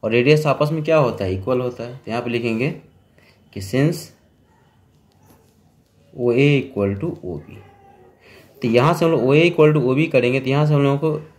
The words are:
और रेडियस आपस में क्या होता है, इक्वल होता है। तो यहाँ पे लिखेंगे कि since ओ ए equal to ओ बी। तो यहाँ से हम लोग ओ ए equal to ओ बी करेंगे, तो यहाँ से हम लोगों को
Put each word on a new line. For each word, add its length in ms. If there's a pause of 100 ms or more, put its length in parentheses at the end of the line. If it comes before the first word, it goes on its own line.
और 80
रेडियस 360
आपस 240
में 120
क्या 140
होता 280
है, 80
इक्वल 280
होता 220
है। 120
तो 160
यहाँ 120
पे 60
लिखेंगे 400 (840)
कि 100
since 340 (2250)
ओ 180
ए 160 (140)
equal 340
to 220
ओ 200
बी। 200 (1040)
तो 60
यहाँ 260
से 120
हम 60
लोग 120
ओ 100
ए 160
equal 240
to 80
ओ 140
बी 120
करेंगे, 320
तो 100
यहाँ 160
से 80
हम 100
लोगों 160
को 220 (180)